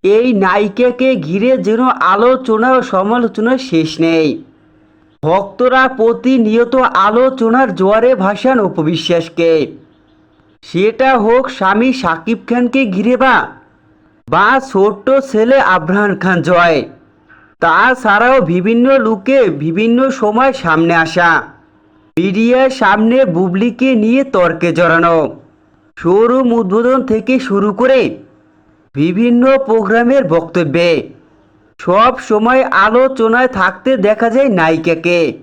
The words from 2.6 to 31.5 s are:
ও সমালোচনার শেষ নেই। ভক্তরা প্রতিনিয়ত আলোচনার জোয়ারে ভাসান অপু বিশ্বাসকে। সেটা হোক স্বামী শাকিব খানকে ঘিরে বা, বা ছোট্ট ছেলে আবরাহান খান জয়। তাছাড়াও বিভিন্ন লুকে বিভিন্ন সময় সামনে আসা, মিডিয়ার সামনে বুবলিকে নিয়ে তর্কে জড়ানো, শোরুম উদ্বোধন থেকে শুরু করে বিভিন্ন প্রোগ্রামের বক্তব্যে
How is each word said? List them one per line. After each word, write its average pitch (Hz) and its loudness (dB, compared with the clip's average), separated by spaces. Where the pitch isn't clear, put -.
ও - 2
সমালোচনার 226 -2
শেষ 160 0
নেই। 160 0
ভক্তরা 220 0
প্রতিনিয়ত 233 0
আলোচনার 247 0
জোয়ারে 214 2
ভাসান 208 -2
অপু 165 -6
বিশ্বাসকে। 165 -2
সেটা 226 -2
হোক 240 2
স্বামী 208 0
শাকিব 170 -4
খানকে 247 0
ঘিরে 214 0
বা, 254 2
বা 185 0
ছোট্ট 202 0
ছেলে 226 2
আবরাহান 185 -2
খান 180 0
জয়। 170 2
তাছাড়াও 226 2
বিভিন্ন 226 0
লুকে 226 0
বিভিন্ন 220 0
সময় 226 0
সামনে 165 0
আসা, 170 0
মিডিয়ার 226 2
সামনে 220 2
বুবলিকে 196 -2
নিয়ে 240 2
তর্কে 170 0
জড়ানো, 165 2
শোরুম 233 2
উদ্বোধন 233 0
থেকে 220 -2
শুরু 196 0
করে 262 2
বিভিন্ন 220 0
প্রোগ্রামের 226 0
বক্তব্যে 170 0